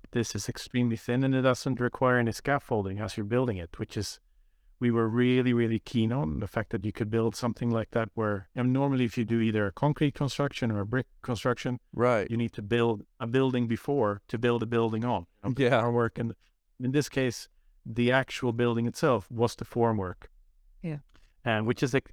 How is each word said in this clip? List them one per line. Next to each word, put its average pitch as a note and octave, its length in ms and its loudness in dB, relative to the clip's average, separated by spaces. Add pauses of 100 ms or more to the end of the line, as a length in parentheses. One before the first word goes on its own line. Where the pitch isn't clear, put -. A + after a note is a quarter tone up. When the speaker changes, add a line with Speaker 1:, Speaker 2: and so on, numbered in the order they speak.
(120)
Speaker 1:
This A#2+ 220 -2
is G2+ 140 -6
extremely A#2+ 480 -2
thin, B2 300 -2
and C3+ 100 2
it C3 60 2
doesn't B2+ 400 0
require B2 380 2
any A#2 120 2
scaffolding G#2+ 720 -2
as G#2 160 -8
you're G#2+ 80 -4
building A#2+ 320 0
it, E2+ 220 -12
which - 180 -8
is, - 240 -8 (580)
we A#2+ 120 2
were A2+ 160 4
really, B2 460 4
really A2+ 260 2
keen A2 320 0
on B2 300 -2
the G2+ 60 -6
fact - 240 -4
that G2 120 -4
you G#2+ 80 -2
could G#2+ 180 -4
build A2+ 240 0
something A#2+ 380 -4
like A2+ 200 -2
that A2 220 -2
where, G#2 420 -2
and B2+ 180 0
normally C3+ 320 2
if A2+ 120 -4
you B2 60 2
do A2+ 160 0
either G#2+ 280 2
a F#2+ 40 -4
concrete D3 420 0
construction C#3 560 -2
or G#2 120 -2
a G2 40 -4
brick B2 220 -2 (140)
construction, B2 580 -2 (140)
Speaker 2:
Right. A#2 360 2
Speaker 1:
you A#2 60 -4
need A#2 180 -2
to - 80 -12
build A#2 420 2 (180)
a B2+ 40 -6
building B2 420 2
before A2+ 600 0
to B2 100 -6
build A#2+ 260 2
a - 20 -4
building A2+ 400 0
on. G#2 220 -2 (180)
You G2+ 40 -2
know, A#2+ 80 -2
Speaker 2:
Yeah. C3 220 4
Speaker 1:
our A#2+ 140 2
work, A#2 260 0
and A#2 140 -4 (480)
in B2+ 100 -2
this C#3 160 2
case, C3 400 -2 (380)
the A#2+ 260 2
actual C3 400 0
building A#2 340 2
itself A#2+ 460 0
was A#2 240 0
the - 80 -10
formwork. A2 640 0 (540)
Speaker 3:
Yeah. D#3+ 160 -6 (480)
Speaker 1:
And A2 200 0
which A#2+ 160 0
is C3+ 140 0
ex-, - 180 -2